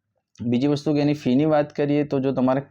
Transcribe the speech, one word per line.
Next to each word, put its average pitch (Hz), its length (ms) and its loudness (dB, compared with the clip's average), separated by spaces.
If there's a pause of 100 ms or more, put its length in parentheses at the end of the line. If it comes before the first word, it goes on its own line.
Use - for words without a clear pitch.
(420)
બીજી 120 260 0
વસ્તુ 147 260 0
કે 147 60 0
એની 147 140 2
ફીની 139 320 0
વાત 151 280 0
કરીએ 147 300 0
તો 143 160 -4
જો 135 120 0
તમારે 131 400 0